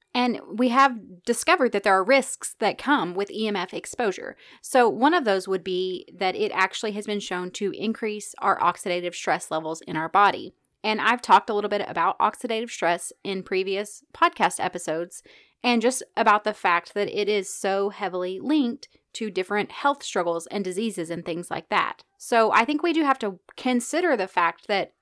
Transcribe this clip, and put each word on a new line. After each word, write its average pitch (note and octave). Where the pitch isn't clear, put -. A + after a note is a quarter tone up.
And B3
we A#3+
have A#3
discovered B3+
that G3+
there F#3+
are F#3+
risks -
that G3
come G3+
with G3
E A3
M G#3
F F3
exposure. -
So A#3+
one C4+
of E4+
those F#3+
would F#3+
be F#3
that F#3
it G#3+
actually F#3+
has G#3
been G#3
shown F3+
to G3
increase G#3+
our G3
oxidative F3
stress -
levels D#3+
in E3+
our D#3+
body. -
And G#3+
I've A#3
talked G#3
a -
little G#3
bit G3+
about E3+
oxidative A3+
stress F3
in F#3+
previous F#3+
podcast A#3+
episodes F3
and A#3+
just B3
about G#3+
the G#3
fact E3+
that G#3
it G3+
is G3+
so G3
heavily F#3
linked C4+
to G#3+
different F#3
health C#4+
struggles E3+
and G3+
diseases F#3
and E3+
things F3
like E3
that. -
So A3+
I A#3
think D4
we E4+
do D#4
have C4+
to G3
consider B3+
the F#3
fact -
that G3